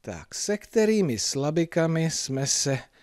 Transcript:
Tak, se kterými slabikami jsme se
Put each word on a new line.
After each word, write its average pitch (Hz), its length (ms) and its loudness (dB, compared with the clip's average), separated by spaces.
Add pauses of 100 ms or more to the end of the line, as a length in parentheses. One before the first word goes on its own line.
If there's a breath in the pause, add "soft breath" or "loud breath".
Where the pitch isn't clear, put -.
Tak, 85 340 -12
se 208 240 -4
kterými 208 600 2
slabikami 160 920 0
jsme 135 360 -4
se 135 320 0 (240 soft breath)